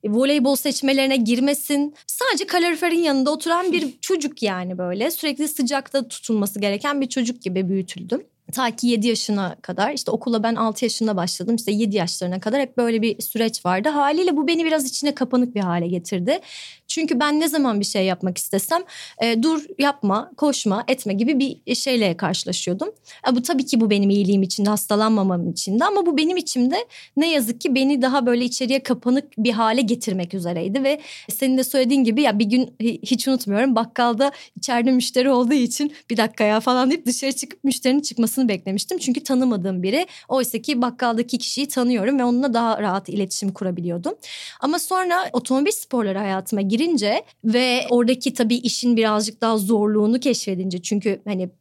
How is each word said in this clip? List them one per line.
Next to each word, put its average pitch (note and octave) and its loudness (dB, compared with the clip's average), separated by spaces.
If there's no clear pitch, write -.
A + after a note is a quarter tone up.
voleybol C4 4
seçmelerine C4+ 0
girmesin. C#4+ 0
Sadece G4 -2
kaloriferin E4+ 2
yanında C#4+ 2
oturan E4 0
bir D#4+ -2
<laughs> - -14
çocuk D4+ -2
yani F3+ -4
böyle. F#3 -2
Sürekli D4 -4
sıcakta C4+ -2
tutulması G#3 -2
gereken A3 -2
bir B3+ -2
çocuk B3 -2
gibi F#3 -2
büyütüldüm. F#3+ -4
Ta A#3+ -2
ki A#3+ -2
yedi A#3 2
yaşına G3+ -2
kadar. G3 -2
İşte - -4
okula A3 -2
ben A3+ 0
altı A3 -2
yaşında A3 -2
başladım. F#3 -2
İşte A3+ -2
yedi G#3 0
yaşlarına F3+ -2
kadar A3 -2
hep C4 -4
böyle A#3 0
bir A3 -2
süreç A3+ -4
vardı. F#3+ 2
Haliyle D4+ 2
bu C#4+ 0
beni E4 2
biraz D#4 2
içine C#4+ -2
kapanık B3 0
bir G#3 0
hale F3 0
getirdi. F3+ -2
Çünkü D#4+ -2
ben D4 2
ne E4 2
zaman C4+ 2
bir G3 0
şey F#3+ 0
yapmak F#3 -2
istesem, D#4+ -2
e, A3+ 2
"Dur, D#4 0
yapma, C4+ 0
koşma, A#3+ 0
etme." C4 -2
gibi A#3+ 2
bir - -2
şeyle G#3+ 0
karşılaşıyordum. F#3 -4
E, A#3+ 4
bu B3 0
tabii C4 0
ki A#3 2
bu A3 4
benim G3+ 4
iyiliğim G3 4
için F#3+ -2
de, G#3 4
hastalanmamam G#3 2
için F#3+ -2
de. D#4+ 2
Ama G4 2
bu D4+ 2
benim F4 2
içimde E4 0
ne D#4+ 4
yazık A#3+ 0
ki C#4 0
beni C4+ 4
daha C4 2
böyle A#3+ 2
içeriye B3+ 0
kapanık B3+ 0
bir A3 2
hale A3+ 2
getirmek G3 -2
üzereydi. F#3 -2
Ve D4 0
senin C4 0
de C4 2
söylediğin C4 4
gibi A3+ 4
ya G#3+ 4
bir A3+ 4
gün A#3+ 2
hi-, A3+ -2
hiç B3 0
unutmuyorum. B3+ 2
Bakkalda A#3+ 0
içeride A#3+ 0
müşteri B3+ 2
olduğu B3 4
için D4 0
"Bir A#3 0
dakika A3 0
ya." G#3+ 4
falan B3+ 2
deyip E4 -2
dışarı B3+ -2
çıkıp - -10
müşterinin C4+ 0
çıkmasını A#3 -2
beklemiştim. G3 -4
Çünkü C4+ -2
tanımadığım G3+ 0
biri. C4+ 0
Oysa B3+ 0
ki B3+ -2
bakkaldaki A#3+ -2
kişiyi C4 -4
tanıyorum B3 0
ve B3 2
onunla B3 2
daha A3+ 0
rahat G3 -2
iletişim G3 -4
kurabiliyordum. F3+ -4
Ama D#4 0
sonra F#4 0
otomobil C4 2
sporları G3+ -2
hayatıma G3 -2
girince A3+ 0
ve B3 2
oradaki B3 2
tabii A#3 2
işin A#3+ 0
birazcık G#3+ 0
daha A3+ 2
zorluğunu G#3+ 2
keşfedince, F#3+ -2
çünkü G3+ -2
hani F#3 -4